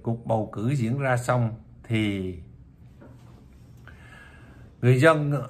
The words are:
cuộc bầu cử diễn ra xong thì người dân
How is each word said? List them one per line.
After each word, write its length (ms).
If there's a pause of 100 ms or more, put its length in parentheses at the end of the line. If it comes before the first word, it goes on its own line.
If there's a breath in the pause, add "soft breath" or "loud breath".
cuộc 220
bầu 280
cử 160
diễn 300
ra 180
xong 360 (300)
thì 520 (2500 loud breath)
người 200
dân 300 (180)